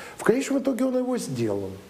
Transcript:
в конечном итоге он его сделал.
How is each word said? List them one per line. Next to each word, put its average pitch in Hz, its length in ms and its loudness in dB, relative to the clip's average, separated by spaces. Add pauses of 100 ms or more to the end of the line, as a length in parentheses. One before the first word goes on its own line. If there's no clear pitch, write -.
(180)
в - 60 -8
конечном 269 360 2
итоге 262 260 2
он 254 120 2
его 254 200 0
сделал. 104 540 0 (180)